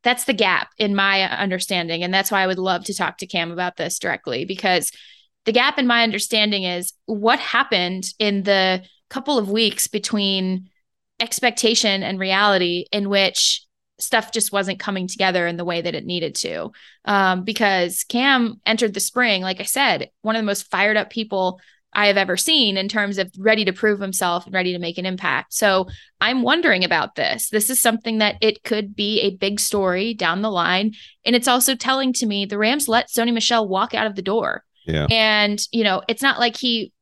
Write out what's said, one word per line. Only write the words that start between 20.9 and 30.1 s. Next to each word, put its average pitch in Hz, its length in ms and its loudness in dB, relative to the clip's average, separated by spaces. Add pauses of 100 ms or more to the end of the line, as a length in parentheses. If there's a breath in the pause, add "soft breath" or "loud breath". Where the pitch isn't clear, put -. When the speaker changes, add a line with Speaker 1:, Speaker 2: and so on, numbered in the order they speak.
Speaker 1:
up 208 140 -2
people 190 500 -4 (320 soft breath)
I 208 140 2
have 202 100 4
ever 190 200 0
seen 233 400 2
in 190 120 -2
terms 202 300 -2
of 185 200 -2
ready 214 280 2
to 220 60 0
prove 208 280 0
himself 180 460 -2
and 190 80 -12
ready 180 180 0
to 175 80 -6
make 175 180 -6
an 180 80 -6
impact. 180 460 -4
So 190 340 2 (340 loud breath)
I'm 247 220 0
wondering 254 400 2
about 165 320 0
this. - 360 -2
This 214 200 0
is 262 100 0
something 226 380 0
that 208 220 2
it 214 240 2
could 208 320 -2
be 208 240 0
a 190 160 0
big 202 240 -2
story 196 540 0